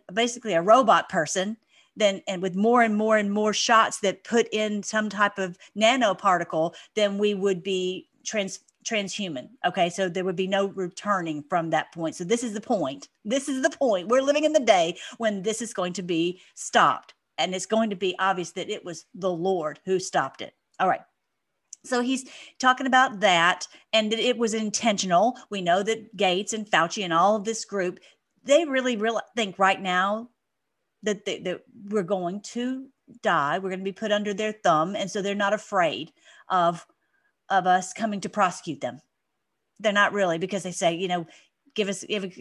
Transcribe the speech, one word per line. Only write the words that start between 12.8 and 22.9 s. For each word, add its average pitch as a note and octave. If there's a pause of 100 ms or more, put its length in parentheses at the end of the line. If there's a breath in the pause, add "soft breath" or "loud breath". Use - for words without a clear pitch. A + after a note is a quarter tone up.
This C4+
is C4
the D#4+
point. G3+
We're B3+
living D4
in D4+
the D4+
day F3+ (180 loud breath)
when G#3
this G#3+
is A3+
going F3+
to G3
be F3 (140 soft breath)
stopped. - (260)
And F#3
it's F#3
going A3
to G3
be F3+
obvious F#3
that F3
it G3+
was E3+
the F#3
Lord E3+
who F#3
stopped D3+
it. - (260)
All F#3+
right. C#3+ (840)
So B3
he's B3+ (300 loud breath)
talking C4
about B3